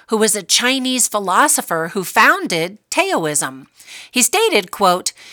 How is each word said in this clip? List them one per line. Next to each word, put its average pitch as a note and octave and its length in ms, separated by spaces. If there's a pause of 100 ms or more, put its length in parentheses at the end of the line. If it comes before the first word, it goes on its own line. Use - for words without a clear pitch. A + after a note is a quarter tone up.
who A3+ 80
was G#3+ 220
a G3 40
Chinese B3+ 680
philosopher G3 840
who F#3+ 120
founded A3 720 (120)
Taoism. D3+ 800 (420)
He B3+ 120
stated, E4 500
quote, F#3 400 (220)